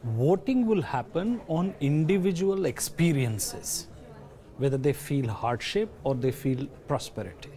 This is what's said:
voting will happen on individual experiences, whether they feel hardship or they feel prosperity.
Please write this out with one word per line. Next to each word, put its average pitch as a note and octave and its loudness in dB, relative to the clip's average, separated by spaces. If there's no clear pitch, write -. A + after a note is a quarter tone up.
voting F3+ 2
will G#3+ 4
happen F3 -2
on F3 0
individual F3+ 2
experiences, B2+ 0
whether C3+ 2
they C#3 2
feel C#3 -2
hardship A#2+ -2
or C#3 2
they B2+ 2
feel C3 -2
prosperity. G#2+ -6